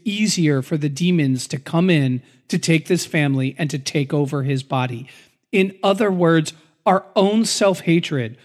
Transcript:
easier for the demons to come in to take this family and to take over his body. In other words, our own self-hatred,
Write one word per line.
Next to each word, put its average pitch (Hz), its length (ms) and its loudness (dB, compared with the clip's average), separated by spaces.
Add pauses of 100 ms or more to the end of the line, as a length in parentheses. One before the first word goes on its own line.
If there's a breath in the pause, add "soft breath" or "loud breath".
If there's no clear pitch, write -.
easier 185 560 0
for 160 160 -4
the 151 120 -4
demons 147 580 0
to 139 120 -8
come 170 300 0
in 131 320 0 (260 soft breath)
to 190 100 -2
take 160 300 0
this 180 180 0
family 135 520 -2
and 156 120 -4
to 147 100 -6
take 139 340 -4
over 147 300 -2
his 135 200 -4
body. 123 440 -6 (440 loud breath)
In 190 320 0
other 202 280 2
words, 165 420 2 (320 soft breath)
our 190 200 2 (100)
own 208 300 2
self-hatred, 170 1000 0